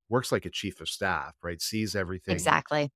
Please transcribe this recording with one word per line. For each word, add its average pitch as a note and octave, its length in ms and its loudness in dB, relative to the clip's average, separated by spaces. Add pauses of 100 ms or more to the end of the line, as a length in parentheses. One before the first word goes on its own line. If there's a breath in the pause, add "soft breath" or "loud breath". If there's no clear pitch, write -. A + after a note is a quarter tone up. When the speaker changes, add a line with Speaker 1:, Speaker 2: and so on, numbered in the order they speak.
Speaker 1:
works B2+ 220 2
like A2 160 2
a F2 40 -4
chief - 300 -6
of E2 80 -6
staff, D#2+ 540 -2
right? E2+ 180 -6
Sees A2 360 -2
everything, F#2 380 0
Speaker 2:
Exactly. C3+ 600 2